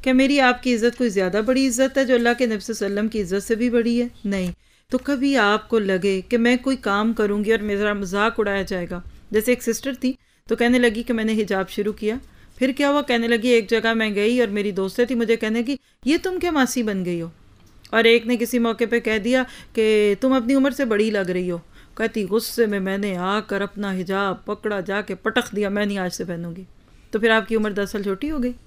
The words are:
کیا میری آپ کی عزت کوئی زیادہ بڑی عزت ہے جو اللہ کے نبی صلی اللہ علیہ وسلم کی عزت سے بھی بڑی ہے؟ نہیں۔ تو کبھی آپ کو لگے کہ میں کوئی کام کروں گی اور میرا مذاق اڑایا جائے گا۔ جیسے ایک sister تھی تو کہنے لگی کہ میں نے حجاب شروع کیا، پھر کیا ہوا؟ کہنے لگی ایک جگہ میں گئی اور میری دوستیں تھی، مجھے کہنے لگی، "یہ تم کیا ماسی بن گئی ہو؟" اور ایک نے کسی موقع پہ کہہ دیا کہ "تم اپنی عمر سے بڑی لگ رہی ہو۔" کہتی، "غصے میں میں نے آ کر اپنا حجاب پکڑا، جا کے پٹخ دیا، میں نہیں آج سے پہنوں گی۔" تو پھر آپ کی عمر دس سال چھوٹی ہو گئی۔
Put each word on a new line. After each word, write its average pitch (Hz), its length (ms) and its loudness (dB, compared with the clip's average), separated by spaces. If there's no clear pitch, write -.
کیا 262 100 2
میری 269 280 4
آپ 247 220 2
کی 247 120 2
عزت 233 240 0
کوئی 240 120 2
زیادہ 185 360 0
بڑی 262 220 2
عزت 262 300 0
ہے 269 60 4
جو 254 100 2
اللہ 240 140 4
کے 254 80 2
نبی 214 140 -2
صلی 226 200 -8
اللہ 202 60 -2
علیہ 202 120 -4
وسلم 214 100 -2
کی 214 140 -4
عزت 190 240 -4
سے 226 80 0
بھی 240 160 0
بڑی 233 320 2
ہے؟ 240 60 -2
نہیں۔ 185 280 -2
تو 254 60 0
کبھی 277 380 0
آپ 214 320 2
کو 226 100 2
لگے 190 500 0
کہ 240 100 0
میں 240 180 4
کوئی 254 200 -2
کام 214 360 0
کروں 208 320 0
گی 220 80 2
اور 220 80 2
میرا 208 320 -2
مذاق 202 460 -2
اڑایا 202 240 0
جائے 180 280 -6
گا۔ 175 100 -8
جیسے 214 220 2
ایک 247 100 0
sister 233 320 -4
تھی 254 180 -2
تو 226 80 0
کہنے 240 220 4
لگی 233 240 6
کہ 240 100 -4
میں 220 120 0
نے 220 80 2
حجاب 196 360 0
شروع 208 240 -2
کیا، 214 240 -4
پھر 262 180 2
کیا 285 140 2
ہوا؟ 285 120 2
کہنے 233 260 0
لگی 233 200 2
ایک 226 220 4
جگہ 226 240 2
میں 220 200 -2
گئی 233 260 2
اور 233 80 2
میری 208 220 -2
دوستیں 190 340 -2
تھی، 262 100 -2
مجھے 226 220 0
کہنے 226 260 -2
لگی، 262 140 -4
"یہ 285 180 2
تم 370 180 -4
کیا 359 100 -2
ماسی 262 320 0
بن 196 220 -2
گئی 170 180 -4
ہو؟" 165 60 -8
اور 220 140 2
ایک 226 220 6
نے 247 100 2
کسی 233 220 0
موقع 233 320 0
پہ 233 100 2
کہہ 220 180 -2
دیا 247 240 2
کہ 214 480 4
"تم 262 120 2
اپنی 262 220 2
عمر 277 160 4
سے 269 140 -2
بڑی 220 260 2
لگ 196 200 -2
رہی 180 200 -2
ہو۔" 170 80 -4
کہتی، 220 360 -2
"غصے 220 360 0
میں 202 140 -2
میں 190 180 -4
نے 202 180 -4
آ 190 240 -2
کر 202 200 -4
اپنا 202 300 -6
حجاب 190 540 -4
پکڑا، 208 360 -6
جا 196 200 -4
کے 190 140 -8
پٹخ 220 420 -2
دیا، 202 120 -2
میں 208 180 0
نہیں 202 120 -4
آج 180 160 -4
سے - 100 -8
پہنوں 170 320 -8
گی۔" 190 80 -16
تو 220 80 -2
پھر 226 120 2
آپ 220 180 2
کی 226 80 0
عمر 214 140 0
دس 196 220 -2
سال 202 100 -4
چھوٹی 202 280 -4
ہو 302 120 -4
گئی۔ 247 100 -2